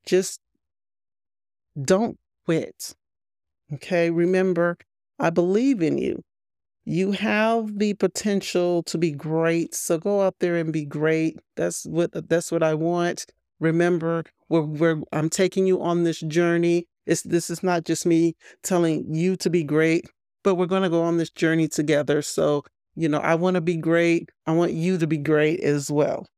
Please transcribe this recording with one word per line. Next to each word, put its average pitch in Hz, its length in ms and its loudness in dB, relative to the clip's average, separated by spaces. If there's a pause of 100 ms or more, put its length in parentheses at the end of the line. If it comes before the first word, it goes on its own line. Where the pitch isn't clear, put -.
Just 185 340 0 (1400)
don't 190 360 0 (280)
quit. - 500 -4 (800)
Okay? 170 380 0
Remember, 175 640 2 (420)
I 165 120 2
believe 196 500 2
in 143 160 2
you. - 260 -4 (640)
You 185 260 0
have 214 640 0
the 208 160 0
potential 180 920 0
to - 140 -6
be 165 140 0
great, 160 640 -2
so 165 240 -2
go 202 220 0
out 190 180 0
there 175 180 0
and 160 160 -2
be 156 100 -2
great. 156 540 -2 (180)
That's 170 300 -4
what, 165 420 -4
that's 165 240 -2
what 165 120 0
I 156 100 0
want. 175 540 -4 (320)
Remember, 165 640 0 (260)
we're, 160 140 2
we're, 156 380 0 (100)
I'm 151 180 -2
taking 190 380 0
you 185 140 2
on 170 220 0
this 165 180 -2
journey. 170 680 2 (180)
It's, - 160 0
this 170 300 -2
is 165 100 -6
not 175 220 0
just 165 240 -2
me 165 280 2 (280)
telling 165 500 0
you 180 240 0
to - 140 -2
be 170 120 2
great, 160 440 0 (360)
but 196 120 2
we're 180 100 0
gonna 190 240 0
go 165 140 2
on 170 140 0
this 165 120 -2
journey 165 380 0
together. 147 560 0
So, 147 400 0 (320)
you 160 120 -2
know, 147 120 0
I 160 160 2
wanna 180 260 0
be 165 160 -2
great. 165 540 0 (160)
I 160 60 0
want 170 200 2
you 170 240 0
to 160 80 0
be 156 120 -2
great 151 420 0
as 147 320 -2
well. 151 340 0 (120)